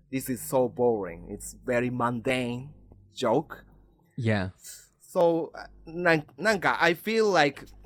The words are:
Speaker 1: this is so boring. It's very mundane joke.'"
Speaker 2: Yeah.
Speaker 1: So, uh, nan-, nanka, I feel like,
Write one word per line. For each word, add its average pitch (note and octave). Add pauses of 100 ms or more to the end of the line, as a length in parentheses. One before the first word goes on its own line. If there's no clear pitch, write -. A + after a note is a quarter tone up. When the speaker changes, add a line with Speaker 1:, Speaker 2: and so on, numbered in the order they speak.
(120)
Speaker 1:
this C3
is A#2+
so B2+
boring. G2+
It's - (120)
very B2
mundane B2 (400)
joke.'" B2+ (540)
Speaker 2:
Yeah. G#2+ (500)
Speaker 1:
So, E3+
uh, - (200)
nan-, E3 (140)
nanka, D#3
I E3+
feel A3
like, D3 (200)